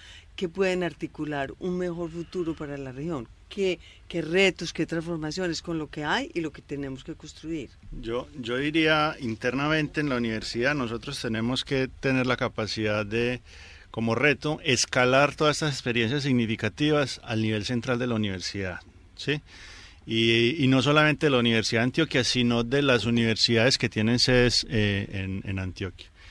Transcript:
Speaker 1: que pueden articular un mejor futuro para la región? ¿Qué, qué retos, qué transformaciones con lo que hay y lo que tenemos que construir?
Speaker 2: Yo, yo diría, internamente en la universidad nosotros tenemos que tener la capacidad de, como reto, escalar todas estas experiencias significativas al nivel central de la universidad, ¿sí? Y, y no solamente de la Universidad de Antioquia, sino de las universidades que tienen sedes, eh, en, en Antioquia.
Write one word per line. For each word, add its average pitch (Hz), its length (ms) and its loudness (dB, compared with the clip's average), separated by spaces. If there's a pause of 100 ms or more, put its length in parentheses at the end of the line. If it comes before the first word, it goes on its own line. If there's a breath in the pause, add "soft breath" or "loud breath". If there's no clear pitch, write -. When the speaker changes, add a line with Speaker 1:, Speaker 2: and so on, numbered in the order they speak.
(360 loud breath)
Speaker 1:
que 185 140 -4
pueden 180 340 0
articular 151 760 -6
un 180 200 -4
mejor 170 320 -4
futuro 165 420 -6
para 143 240 -8
la 135 140 -10
región? 135 360 -6 (220)
¿Qué, 185 300 -2 (280 soft breath)
qué 175 140 -4
retos, 175 500 2
qué 160 140 -2
transformaciones 165 760 -4
con 170 160 -6
lo 151 120 -6
que 151 160 -8
hay 208 280 -2
y 180 80 -4
lo 156 100 -6
que - 100 -20
tenemos 135 420 -10
que 160 120 -12
construir? 151 540 -10 (220)
Speaker 2:
Yo, 117 360 -6 (120)
yo 117 160 -4
diría, 156 640 2
internamente 139 800 -2
en 147 100 -2
la 131 60 0
universidad 117 580 -2
nosotros 120 460 -6
tenemos 117 460 -2
que 131 240 -2 (100)
tener 131 280 0
la 123 100 2
capacidad 107 680 -2
de, 120 360 -2 (480 loud breath)
como 113 260 -2
reto, 147 480 0
escalar 131 720 4
todas 151 220 2
estas 151 160 -2
experiencias 120 500 -2
significativas 127 1040 0
al 113 160 -2
nivel 110 240 0
central 120 340 -2
de 127 80 -2
la 120 80 0
universidad, 95 640 -4 (360)
¿sí? 147 260 -4 (640 loud breath)
Y, 117 560 4
y 127 40 6
no 131 140 6
solamente 151 460 4
de - 20 4
la 131 100 4
Universidad 113 420 2
de 120 40 2
Antioquia, 131 380 0
sino 120 400 2
de 131 180 0
las 120 240 4
universidades 117 720 4
que 123 100 -2
tienen 110 300 2
sedes, 123 520 4
eh, 104 420 2
en, 95 340 -6
en 95 140 -4
Antioquia. 92 480 -8 (240 soft breath)